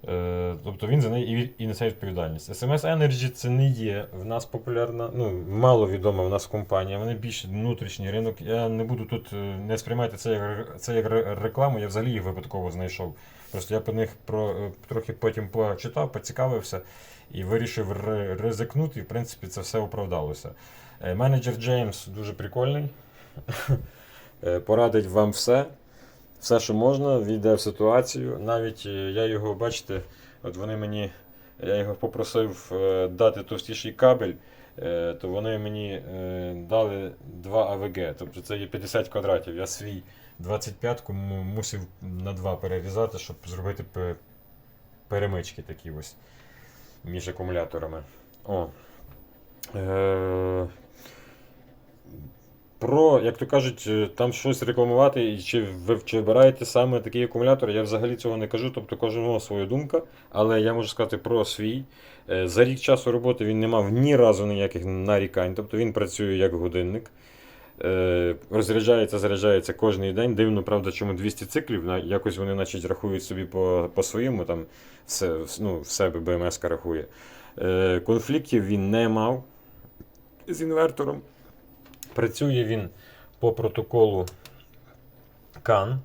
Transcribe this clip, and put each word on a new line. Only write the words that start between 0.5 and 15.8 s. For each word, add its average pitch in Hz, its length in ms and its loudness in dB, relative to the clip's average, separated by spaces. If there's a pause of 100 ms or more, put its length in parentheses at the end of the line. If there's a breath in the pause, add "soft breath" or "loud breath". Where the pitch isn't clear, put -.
тобто 101 240 -6
він 139 140 4
за 113 80 2
неї 120 480 -2
і, 113 60 -8
і 113 40 -4
несе 113 200 -2
відповідальність. 87 640 -6
S - 180 -6
M 143 60 2
S 160 240 0
Energy — 131 340 2
це - 180 -6
не 131 200 4
є 107 440 -2
в 92 120 -10
нас 117 200 -4
популярна, 117 680 -4
ну, 98 360 -2
маловідома 101 760 4
в 92 60 2
нас 98 180 0
компанія, 98 500 -2
вони 113 160 -4
більше 107 340 -8
внутрішній 101 640 -4
ринок. 110 300 -2
Я 113 280 0
не 113 140 -2
буду 113 220 -2
тут, - 280 -6
е, - 20 -10
не 101 420 -4
сприймайте 117 400 -2
це 117 140 -2
як 104 100 0
ре-, 104 360 -6
це 117 180 -4
як 110 100 2
ре-, 110 300 2
рекламу, 127 440 0
я 104 80 -4
взагалі 110 240 -2
їх 101 120 -2
випадково 92 480 -6
знайшов. 87 440 -6 (360 loud breath)
Просто 98 220 -6
я 107 60 0
по 113 140 -4
них 113 160 0 (160)
про-, 107 240 -2
е, 101 220 -4 (160)
трохи - 260 -6
потім 110 360 -2
почитав, 113 640 -2